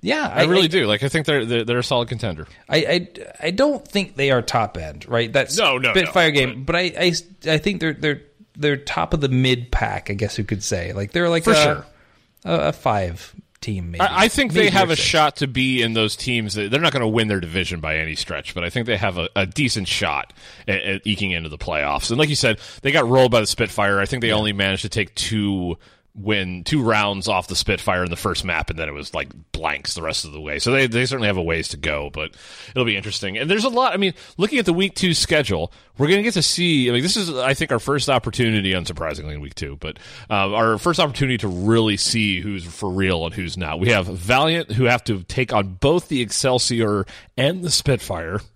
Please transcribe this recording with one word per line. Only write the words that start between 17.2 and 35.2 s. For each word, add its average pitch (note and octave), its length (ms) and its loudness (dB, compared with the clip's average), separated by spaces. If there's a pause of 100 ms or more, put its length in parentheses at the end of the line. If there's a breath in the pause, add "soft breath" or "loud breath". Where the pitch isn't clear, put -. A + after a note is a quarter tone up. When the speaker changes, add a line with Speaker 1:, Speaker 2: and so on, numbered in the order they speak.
Speaker 2:
their G2+ 100 2
division E2+ 400 -4
by D#2 200 -2
any D#2+ 180 -4
stretch, - 400 -8
but F2 80 -4
I E2+ 60 -4
think A#2 160 -4
they A#2 100 0
have F#2+ 220 -2
a, E2+ 180 -4
a F#2+ 100 2
decent A2+ 400 -2
shot D2 460 -2 (340 loud breath)
at, G2 160 0
at F#2+ 240 -4
eking G2 240 0
into E2 180 -4
the D2 100 -12
playoffs. D2 520 -2
And A#2 80 0
like D#3 100 4
you D3 60 0
said, A2+ 240 0 (240 loud breath)
they C#3 80 0
got C#3 180 4
rolled B2+ 220 6
by A#2 80 6
the G#2+ 80 2
Spitfire. G2+ 540 0
I G2 60 2
think B2+ 140 -4
they A#2 100 0
Speaker 1:
Yeah. G#2+ 40 2
Speaker 2:
only G#2+ 180 2
managed G2 300 0
to G#2+ 60 -6
take G#2 260 -4
two G2 640 -2 (360 soft breath)
win, F#2+ 480 -4
two D3 200 0
rounds G2+ 440 2
off F#2+ 220 0
the F#2 80 -4
Spitfire F2+ 480 0
in F2 60 -4
the E2+ 60 -4
first - 280 -4
map, E2 240 -2
and D#2+ 100 -8
then D#2+ 80 -4
it D2+ 60 -8
was, D2 220 -12
like, C#2 180 -6 (200)
blanks D2+ 420 -4
the E2+ 80 -8
rest D#2+ 240 -4
of D2+ 60 -14
the D2+ 100 -12
way. D#2 160 -6
So A#2 120 -2
they, C3+ 160 2
they A#2+ 200 0
certainly A#2+ 220 -2
have F#2+ 100 0
a F2+ 40 -2
ways E2 260 -2
to D2+ 100 -10
go, D2 340 -4
but D#2 200 -8 (360 loud breath)
it'll B2+ 160 0
be G#2 140 0
interesting. G2+ 400 -6
And D3 120 -2
there's G#3 140 2
a C4 60 0
lot, A#3+ 240 0
I - 20 -2
mean, F#3+ 160 0 (240 loud breath)
looking A3 220 0
at A3 80 2
the E3+ 80 4
week F#3+ 200 0
two F3+ 200 2
schedule, A2+ 580 0 (240 soft breath)